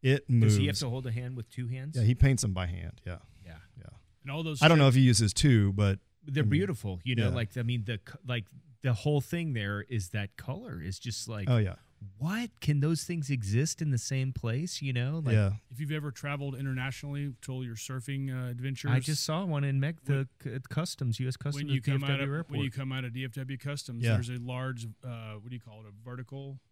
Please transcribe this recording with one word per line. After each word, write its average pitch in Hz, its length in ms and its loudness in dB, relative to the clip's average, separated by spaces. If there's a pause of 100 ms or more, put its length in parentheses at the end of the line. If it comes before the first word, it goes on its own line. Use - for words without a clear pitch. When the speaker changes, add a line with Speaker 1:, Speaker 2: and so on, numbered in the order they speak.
Speaker 1:
It 135 280 2
moves. 113 240 6
Speaker 2:
Does 104 80 6
he 143 60 2
have 143 120 -2
to 135 100 -4
hold 127 180 -6
a 117 40 -4
hand 123 240 -6
with 117 140 -10
two 123 180 -8
hands? 131 300 -8
Speaker 1:
Yeah, 120 60 2
he 117 120 6
paints 135 260 6
them 104 120 0
by 90 140 -2
hand. 87 380 -10
Yeah. 90 120 -8 (280)
Speaker 2:
Yeah. 82 100 -18 (220)
Speaker 1:
Yeah. - 80 -20 (380)
Speaker 3:
And 139 80 -12
all 156 120 -6
those 156 180 -2
Speaker 1:
I 147 60 10
don't 165 100 12
know 143 80 10
Speaker 3:
strips 127 100 10
Speaker 1:
if 131 60 8
he 131 60 10
uses 110 260 6
two, 107 400 6
but 98 260 4 (240)
Speaker 2:
They're 143 200 0
Speaker 1:
I - 20 4
mean, 104 60 4
Speaker 2:
beautiful, 131 520 -2
you 123 120 0
know, 110 140 2
Speaker 1:
yeah. 92 60 0
Speaker 2:
like, 113 220 -4
I 123 60 -4
mean, 120 220 -2
the 110 220 -6
c-, - 60 -18 (120)
like, 120 200 -4 (380)
the 127 100 2
whole 147 280 0
thing 165 320 -4
there 104 280 -2
is 107 280 -4
that 101 280 -6
color 165 440 -10
is 92 180 -8
just - 280 -10
like, 104 220 -6
Speaker 1:
Oh, 123 80 6
yeah. 95 180 0 (440)
Speaker 2:
what? 208 320 -4 (100)
Can 147 180 2
those 151 260 0
things 160 260 -6
exist 120 500 -2
in 156 80 -2
the 131 80 0
same 131 360 -4
place, 131 500 -6
you 135 100 -4
know? 131 320 -2
Like, 123 80 2
Speaker 1:
Yeah. 101 200 4 (180)
Speaker 3:
If 120 80 -14
you've 147 120 -6
ever 147 200 -6
traveled 143 440 -6
internationally, 135 880 -6
told 131 240 -8
your 117 100 -10
surfing, 135 540 -6
uh, 127 220 -6
adventures. 123 400 -4
Speaker 2:
I 127 80 6
just 143 240 -2
saw 165 220 -2
one 151 180 0
in 139 160 0
Mex-, 156 260 -2
the 135 220 0 (160)
Speaker 3:
When 135 120 -6
Speaker 2:
c-, 135 40 -6 (100)
customs, 135 500 -4
U 127 80 -2
S 127 100 -4
Customs 143 260 -6
Speaker 3:
when 147 100 -6
you 135 40 2
Speaker 2:
at 123 60 -2
Speaker 3:
come 139 200 0
out 139 40 -4
Speaker 2:
D 139 60 0
F 135 60 -2
W 139 40 -2
Speaker 3:
of, 139 60 -4
when 139 60 -4 (240)
Speaker 2:
airport. - 60 -
Speaker 3:
you 131 60 -4
come 135 200 -6
out 131 120 -6
of 120 100 -8
D 131 120 -6
F 127 60 -8
W 135 260 -8
Customs, 131 460 -8
Speaker 1:
Yeah. 113 100 4
Speaker 3:
there's 120 160 2
a 123 80 -6
large, 123 480 -6 (180)
uh, 113 300 -12
what 107 160 -16
do 123 60 -12
you 117 60 -12
call 107 200 -20
it, 107 60 -20
a 104 200 -20
vertical? 131 520 -12 (120)